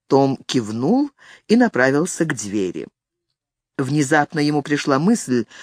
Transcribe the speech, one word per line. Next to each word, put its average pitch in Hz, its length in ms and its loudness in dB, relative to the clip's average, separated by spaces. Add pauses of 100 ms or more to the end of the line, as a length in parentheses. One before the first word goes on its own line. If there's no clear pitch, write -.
Том 135 400 2
кивнул 131 640 -2 (380)
и 220 80 4
направился 151 680 2
к 156 100 -2
двери. 95 520 -6 (880)
Внезапно 147 640 0
ему 147 240 0
пришла 147 380 -2
мысль, 151 460 0 (160)